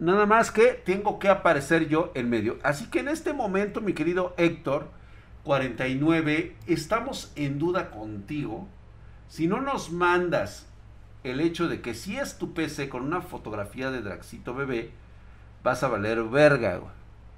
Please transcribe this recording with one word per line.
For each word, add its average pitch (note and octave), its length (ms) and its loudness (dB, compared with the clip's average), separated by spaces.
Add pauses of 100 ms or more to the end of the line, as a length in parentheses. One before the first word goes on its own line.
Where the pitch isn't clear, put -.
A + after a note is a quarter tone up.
nada G3 260 4
más A3 260 4
que A3+ 140 8
tengo G3+ 520 0
que G3 100 2
aparecer E3 600 4
yo D#3+ 260 2
en A#2+ 160 -2
medio. A2 320 0
Así C#3+ 240 0
que - 140 -2
en B3+ 80 -4
este D#4+ 240 -4
momento, G#3 480 -2
mi G3+ 140 -2
querido F3+ 420 -2
Héctor D3+ 540 0 (520)
cuarenta C3 460 0
y C3 60 0
nueve, D#3 600 2 (100)
estamos A3 680 -2
en C#3+ 240 -2
duda E3+ 320 0
contigo. G#2+ 800 -8 (600)
Si D#3+ 200 0
no A3 120 2
nos C4+ 300 -4
mandas F3 800 0 (560)
el C3 160 -4
hecho E3 280 0
de A#2+ 120 -4
que A#2 140 -6
sí G#3 220 -8
es - 220 -6
tu D#3+ 160 -6
P D#3 140 -2
C D3 200 -6
con B2 140 -6
una E3+ 200 -2
fotografía A2+ 680 -8
de B2+ 120 -6
Draxito G2+ 520 -10
bebé, C3 380 -4 (720)
vas C3 180 2
a C#3 60 2
valer A2+ 360 0
verga, B2 520 6
güey. E2+ 160 -12 (460)